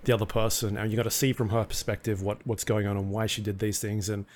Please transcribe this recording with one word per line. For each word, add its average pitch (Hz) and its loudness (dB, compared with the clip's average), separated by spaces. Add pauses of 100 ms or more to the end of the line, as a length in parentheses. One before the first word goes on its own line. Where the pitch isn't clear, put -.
the 123 4
other 110 4
person, 110 0
and 107 0
you 107 0
gotta 113 2
see 131 2
from 110 0
her 113 2
perspective 104 -2
what, 101 -2
what's 120 -4
going 107 2
on 101 0
and 98 -2
why 110 0
she 107 -2
did 104 -2
these 104 0
things, 104 -2
and, 101 -2 (120)